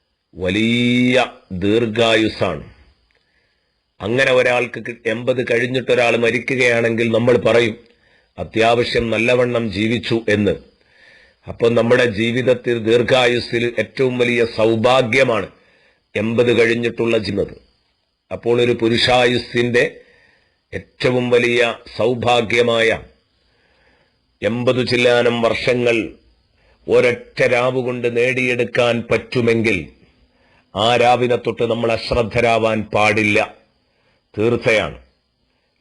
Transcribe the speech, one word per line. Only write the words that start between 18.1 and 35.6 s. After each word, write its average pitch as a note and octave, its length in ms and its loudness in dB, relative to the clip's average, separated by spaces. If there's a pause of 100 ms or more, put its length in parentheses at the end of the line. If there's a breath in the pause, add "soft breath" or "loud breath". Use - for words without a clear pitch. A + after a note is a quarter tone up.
അപ്പോൾ A#2 280 0
ഒരു A#2+ 120 2
പുരുഷായുസ്സിന്റെ A#2+ 1300 0 (760 soft breath)
ഏറ്റവും B2 560 -4
വലിയ A#2+ 440 0 (220)
സൗഭാഗ്യമായ A#2 1000 0 (1400)
എൺപത് A#2+ 460 -2
ചില്ലാനം A#2+ 540 2
വർഷങ്ങൾ A#2 680 -2 (760)
ഒരൊറ്റ B2 540 0
രാവ് B2+ 400 0
കൊണ്ട് A#2+ 340 -4
നേടിയെടുക്കാൻ A#2+ 920 0
പറ്റുമെങ്കിൽ A2+ 760 0 (880 soft breath)
ആ A#2 200 2
രാവിനെ A#2+ 400 2
തൊട്ട് A2+ 260 -4
നമ്മൾ A2+ 300 -2
അശ്രദ്ധരാവാൻ A2+ 880 0
പാടില്ല. G#2+ 720 0 (840)
തീർച്ചയാണ് A2 600 0 (840)